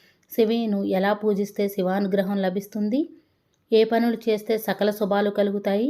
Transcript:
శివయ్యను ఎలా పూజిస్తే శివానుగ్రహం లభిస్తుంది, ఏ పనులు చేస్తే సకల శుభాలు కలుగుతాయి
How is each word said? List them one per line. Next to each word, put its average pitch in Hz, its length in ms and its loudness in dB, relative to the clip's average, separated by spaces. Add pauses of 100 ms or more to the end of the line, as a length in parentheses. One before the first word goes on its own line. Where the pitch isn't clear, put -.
(320)
శివయ్యను 220 540 0
ఎలా 196 280 2
పూజిస్తే 208 540 -2
శివానుగ్రహం 196 720 -2
లభిస్తుంది, 208 600 -2 (680)
ఏ 220 120 6
పనులు 226 360 2
చేస్తే 214 380 -2
సకల 202 340 0
శుభాలు 202 380 0
కలుగుతాయి 202 600 0